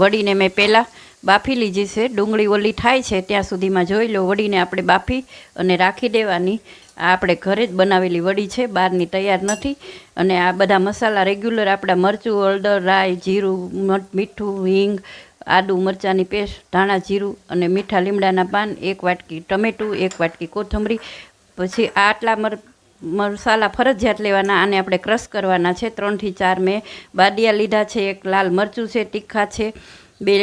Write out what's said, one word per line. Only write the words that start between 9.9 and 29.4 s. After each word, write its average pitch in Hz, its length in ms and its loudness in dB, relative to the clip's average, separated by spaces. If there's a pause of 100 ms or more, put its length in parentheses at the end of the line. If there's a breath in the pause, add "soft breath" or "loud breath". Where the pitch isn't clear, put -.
અને 185 240 2
આ 180 180 2
બધા 190 300 4
મસાલા 208 420 0
રેગ્યુલર 214 380 0
આપણા 196 360 2
મરચું, 208 380 0
હળદર, 196 480 2
રાઈ, 190 340 2
જીરું, 190 400 0 (220)
મર-, 190 320 -2
મીઠું, 202 480 -4
હિંગ, 196 320 2 (560 loud breath)
આદુ 190 200 2 (120)
મરચાંની 190 440 -2
પેસ્ટ, 202 240 -6 (200)
ધાણા 190 340 2
જીરું 202 260 -4 (180)
અને 180 220 0
મીઠા 196 300 0
લીમડાના 190 500 0
પાન, 208 160 -2 (200)
એક 196 160 -8
વાટકી 180 420 -4
ટમેટું, 214 440 -2 (140)
એક 185 140 -6
વાટકી 165 340 -4
કોથમરી. 208 440 -4 (600 loud breath)
પછી 185 320 -2
આ 202 160 2
આટલા 220 300 0
મર-, 214 280 -4 (380)
મસાલા 202 720 -2
ફરજિયાત 220 500 0
લેવાના. 196 360 2
આને 196 160 2
આપણે 190 260 0
ક્રશ 226 300 -2
કરવાના 185 460 0
છે. 226 100 -4
ત્રણથી 202 500 -4
ચાર 185 200 2
મેં 196 220 0 (320 loud breath)
બાદિયા 208 460 2
લીધા 214 320 0
છે, 196 200 -2
એક 190 200 -12
લાલ 190 180 2
મરચું 208 380 -2
છે, 220 160 -2
તીખા 208 420 -4